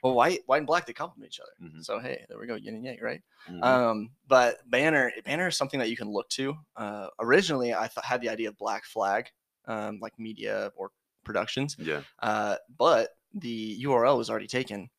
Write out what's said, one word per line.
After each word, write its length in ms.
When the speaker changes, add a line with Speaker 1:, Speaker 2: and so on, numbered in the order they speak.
Speaker 1:
Well, 120
white, 320
white 120
and 80
black, 200
they 60
complement 400
each 80
other. 200
Speaker 2:
Mm-hmm. 220
Speaker 1:
So, 160
hey, 300
there 100
we 80
go. 80
Yin 220
and 80
yang, 160
right? 220
Speaker 2:
Mm-hmm. 180
Speaker 1:
Um, 440
but 320
banner, 420
banner 240
is 80
something 240
that 100
you 60
can 140
look 200
to. 260
Uh, 320
originally, 540
I 140
th-, 160
had 160
the 80
idea 200
of 80
black 280
flag, 460
um, 340
like 180
media 580
or 160
productions. 540
Speaker 2:
Yeah. 240
Speaker 1:
Uh, 360
but 340
the 160
U 420
R 140
L 100
was 140
already 160
taken 420